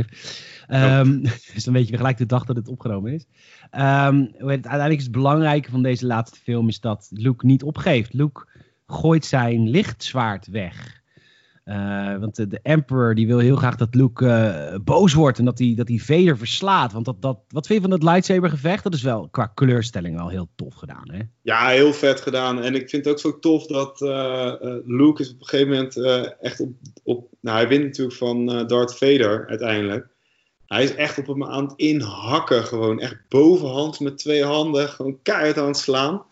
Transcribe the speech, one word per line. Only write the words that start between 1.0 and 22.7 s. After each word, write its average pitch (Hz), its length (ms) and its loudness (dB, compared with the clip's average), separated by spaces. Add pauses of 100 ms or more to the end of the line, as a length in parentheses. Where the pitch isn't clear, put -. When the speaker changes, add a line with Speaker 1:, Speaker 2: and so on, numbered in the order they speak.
Speaker 1:
<laughs> - 200 -18
dus 110 100 -6
dan 127 100 0
weet 127 140 2
je 113 80 -4
gelijk 123 200 0
de 123 100 -2
dag 120 180 -2
dat 117 120 -4
het 113 120 -8
opgenomen 113 440 -6
is. 160 120 -10 (460)
Ehm, 139 460 2
hoe 139 120 2
heet - 120 -20
het, 135 100 -6
uiteindelijk 143 480 0
is 139 40 -6
het 127 100 -8
belangrijke 147 580 2
van 127 120 0
deze 127 240 0
laatste 117 340 -4
film 117 280 -2
is 104 120 -4
dat 107 300 -6
Luke 120 360 -2
niet 131 160 6
opgeeft. 139 500 -2
Luke 143 340 -4 (400)
gooit 160 380 2
zijn 117 460 2
lichtzwaard 120 760 -2
weg. - 560 -12 (600)
Eh, 101 520 -6
want 104 200 -8
de, 107 100 -4
de 98 160 -10
Emperor, 131 520 2
die 113 120 2
wil 120 120 4
heel 123 180 4
graag 120 200 0
dat 117 180 -2
Luke, 127 340 4
eh, 98 560 0
boos 170 300 6
wordt 147 240 4
en 120 60 2
dat 123 140 0
hij, 120 180 2
dat 117 120 -4
hij 117 100 -2
Vader 160 400 2
verslaat. 143 540 -2
Want 110 120 -6
dat, 123 180 -8
dat, 131 160 -4 (100)
wat - 180 -6
vind 214 160 2
je 190 60 0
van 185 100 2
dat 160 140 4
lightsaber 180 380 2
gevecht? 151 340 -2
Dat 185 100 -2
is 131 80 -4
wel 113 260 -4
qua 117 180 -4
kleurstelling 110 680 -2
wel 85 120 -8
heel 87 260 -8
tof - 200 -14
gedaan, 64 380 -20
hè? 87 60 -12 (240)
Speaker 2:
Ja, 113 260 0
heel 139 240 6
vet 139 280 0
gedaan. 127 420 -4
En 127 120 -2